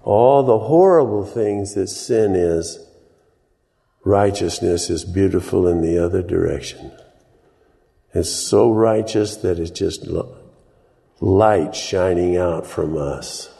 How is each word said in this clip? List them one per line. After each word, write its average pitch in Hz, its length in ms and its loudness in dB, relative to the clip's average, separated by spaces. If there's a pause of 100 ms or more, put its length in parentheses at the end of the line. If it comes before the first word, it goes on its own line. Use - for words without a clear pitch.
all 127 400 4
the 117 160 4
horrible 135 680 4
things 101 520 -4
that 98 100 -2
sin 107 500 -2
is, 85 420 -2 (1300)
righteousness 92 840 0
is 82 160 -4
beautiful 92 600 0
in 85 140 2
the 82 160 0
other 87 240 0
direction. 85 720 -4 (1200)
It's 85 160 -2
so 110 420 2
righteous 110 680 0
that 87 220 -2
it's 85 120 -6
just - 360 -6
l-, - 300 -8 (840)
light 95 540 2
shining 90 640 -2
out 85 300 -2
from 80 320 -4
us 69 500 -8 (120)